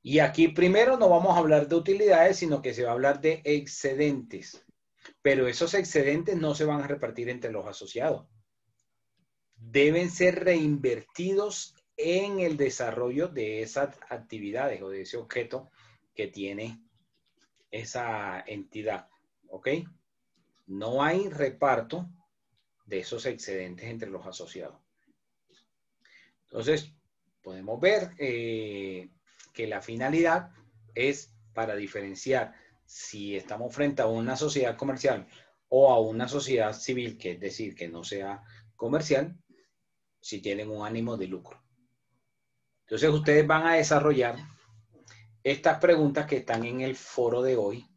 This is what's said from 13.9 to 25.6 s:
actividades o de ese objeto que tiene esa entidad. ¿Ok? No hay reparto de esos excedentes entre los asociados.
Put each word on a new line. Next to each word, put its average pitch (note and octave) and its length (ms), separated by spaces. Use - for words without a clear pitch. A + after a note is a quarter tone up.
actividades A2+ 760
o F#2+ 60
de G2 140
ese F2+ 140
objeto A#2 520
que G#2 140
tiene G#2 520
esa A2 760
entidad. G#2 600
¿Ok? A2+ 200
No A2 340
hay F#3 260
reparto D3 800
de F#2+ 140
esos A#2 260
excedentes F#2+ 600
entre A#2 220
los F#2 160
asociados. F2+ 540